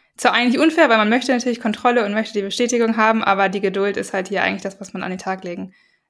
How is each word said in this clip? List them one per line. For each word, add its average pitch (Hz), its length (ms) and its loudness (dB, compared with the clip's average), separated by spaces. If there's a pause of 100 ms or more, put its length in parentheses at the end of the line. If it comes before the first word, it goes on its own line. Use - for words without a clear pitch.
(160)
zwar 226 180 2
eigentlich 240 280 2
unfair, 320 280 4
weil 220 80 6
man 214 120 2
möchte 254 240 2
natürlich 240 260 -2
Kontrolle 233 460 0
und 202 80 -4
möchte 220 200 -4
die 208 80 -2
Bestätigung 233 560 0
haben, 220 240 2
aber 196 280 2
die 196 100 -4
Geduld 196 380 -2
ist - 160 -8
halt 190 160 -4
hier 190 140 -2
eigentlich 190 200 -2
das, 190 160 -10
was 185 140 -18
man 185 100 -8
an 180 60 -6
den 185 100 -8
Tag 190 240 -8
legen 185 300 -10 (360)